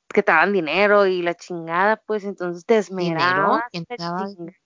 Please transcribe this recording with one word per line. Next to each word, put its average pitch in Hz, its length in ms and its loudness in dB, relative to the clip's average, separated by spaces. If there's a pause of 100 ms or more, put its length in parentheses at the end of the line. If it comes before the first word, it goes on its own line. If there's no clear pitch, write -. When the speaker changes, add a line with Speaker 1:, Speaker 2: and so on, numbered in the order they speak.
Speaker 1:
que - 140 2
te 190 100 2
daban 170 200 4
dinero 196 540 4
y 185 160 0
la 175 120 -2
chingada, 175 640 -2
pues, 214 280 -6
entonces 180 420 -8
te 233 80 4 (140)
Speaker 2:
¿Dinero? 180 320 -4
Speaker 1:
esmerabas, 196 500 2
Speaker 2:
¿Quién 170 160 -8
Speaker 1:
te - 100 -10
Speaker 2:
te 170 60 -12
daba? 175 240 -6
Speaker 1:
chinga-, 190 400 -14